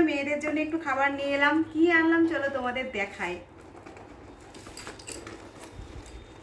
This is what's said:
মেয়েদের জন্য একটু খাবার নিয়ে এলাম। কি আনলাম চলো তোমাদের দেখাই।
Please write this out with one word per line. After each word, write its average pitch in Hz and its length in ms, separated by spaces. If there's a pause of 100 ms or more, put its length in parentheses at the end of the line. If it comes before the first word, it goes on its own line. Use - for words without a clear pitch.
মেয়েদের 285 360
জন্য 294 220
একটু 320 200
খাবার 269 220 (100)
নিয়ে 277 180
এলাম। 285 180 (160)
কি 311 120 (160)
আনলাম 330 240 (100)
চলো 277 240
তোমাদের 247 300 (120)
দেখাই। 196 360 (3000)